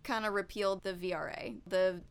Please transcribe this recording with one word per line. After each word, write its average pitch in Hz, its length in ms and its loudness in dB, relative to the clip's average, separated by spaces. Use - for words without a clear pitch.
kinda 220 260 0
repealed 196 540 0
the 190 100 -2
V 175 200 -2
R 151 160 -2
A, - 360 -8
the 185 460 4